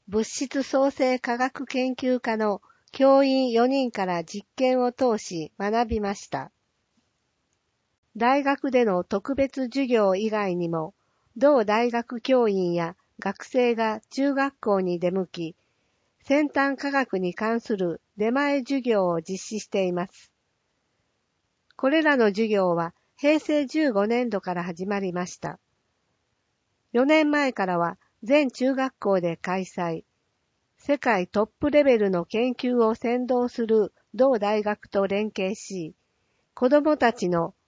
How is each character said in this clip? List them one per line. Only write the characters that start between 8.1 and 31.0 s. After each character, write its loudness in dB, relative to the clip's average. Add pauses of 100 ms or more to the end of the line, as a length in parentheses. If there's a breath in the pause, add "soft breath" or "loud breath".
大 2
学 -2
で 4
の 0
特 -4
別 -2
授 -2
業 2
以 -2
外 -2
に -2
も、 -6 (420)
同 4
大 0
学 -6
教 2
員 0
や -4 (240)
学 -6
生 0
が -2 (100)
中 0
学 -2
校 2
に -2
出 0
向 -2
き、 -10 (640)
先 2
端 0
科 -6
学 -2
に -2
関 -2
す -4
る -4 (140)
出 0
前 0
授 -4
業 2
を 0
実 -8
施 -8
し -16
て 0
い -2
ま -4
す。 -20 (1400)
こ 0
れ 2
ら 2
の 4
授 0
業 2
は -4 (220)
平 2
成 0
十 0
五 2
年 0
度 -4
か -6
ら -6
始 -8
ま -2
り -4
ま -4
し -16
た。 -10 (1300)
四 4
年 4
前 0
か -2
ら 0
は -2 (260)
全 2
中 -2
学 -4
校 0
で -4
開 -6
催。 -6 (760)
世 -2
界 0